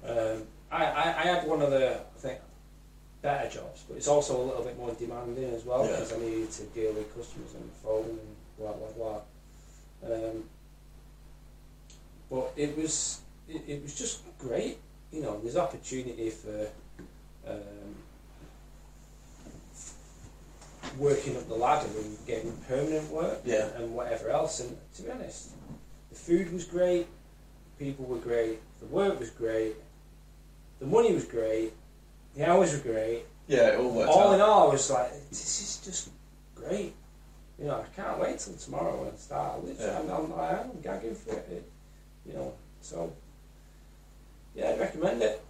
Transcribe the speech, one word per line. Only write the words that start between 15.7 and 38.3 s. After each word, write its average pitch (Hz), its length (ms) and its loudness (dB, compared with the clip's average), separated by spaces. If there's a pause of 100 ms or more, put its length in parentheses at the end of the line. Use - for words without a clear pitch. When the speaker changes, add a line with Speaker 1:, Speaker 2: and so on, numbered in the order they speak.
Speaker 1:
for, 107 400 -8 (800)
um, 101 460 -12 (3000)
working 139 380 2
up 113 120 -8
the 113 60 -6
ladder 120 340 4 (100)
and 107 280 -8
getting 113 260 -4 (160)
permanent 151 420 0
work 156 340 -2
Speaker 2:
Yeah. 110 320 2
Speaker 1:
and 117 180 -6
whatever 117 360 -4
else, - 300 0
and 123 160 -8 (200)
to 190 60 -14
be - 80 -8
honest, - 400 -12 (600)
the - 60 -18
food 170 360 2
was 175 120 -4
great, 175 420 4 (720)
people 135 260 -6
were 123 140 -4
great, 113 420 0 (200)
the 110 60 -16
work 185 320 2
was 113 120 -8
great, 110 460 0 (1040)
the 131 60 -6
money 214 280 8
was 135 100 0
great, 110 480 0 (640)
the 147 120 2
hours 175 240 8
were 143 60 -2 (140)
great. 113 320 0 (220)
Speaker 2:
Yeah, 120 240 8
it 107 80 4
all 123 120 4
worked 117 200 4
Speaker 1:
All 190 180 12
Speaker 2:
out. 196 60 10
Speaker 1:
in 190 60 10
all, 202 280 10
I 143 40 8
was 135 180 2
like, 123 220 2 (180)
"This - 300 -4
is - 240 -6
just - 240 -8 (460)
great." 190 400 -4 (640)
You 147 80 -6
know, - 140 -2
I - 40 -6 (100)
can't - 240 -4
wait - 220 0